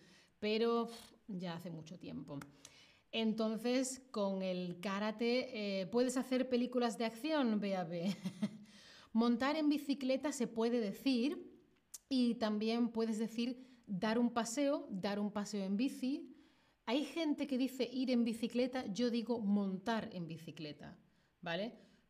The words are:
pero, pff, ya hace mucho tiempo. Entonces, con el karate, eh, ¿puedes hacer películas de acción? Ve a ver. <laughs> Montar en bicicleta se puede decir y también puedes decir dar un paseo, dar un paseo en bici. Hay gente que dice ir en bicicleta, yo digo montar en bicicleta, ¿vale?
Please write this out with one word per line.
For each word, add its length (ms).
pero, 460
pff, 260
ya 260
hace 160
mucho 280
tiempo. 420
Entonces, 960
con 320
el 380
karate, 1000
eh, 40
¿puedes 300
hacer 320
películas 500
de 60
acción? 560
Ve 160
a 80
ver. 240
<laughs> 600
Montar 420
en 140
bicicleta 640
se 160
puede 320
decir 680
y 260
también 540
puedes 320
decir 480
dar 320
un 120
paseo, 600
dar 300
un 100
paseo 320
en 140
bici. 580
Hay 180
gente 420
que 100
dice 360
ir 180
en 140
bicicleta, 600
yo 240
digo 280
montar 760
en 140
bicicleta, 720
¿vale? 380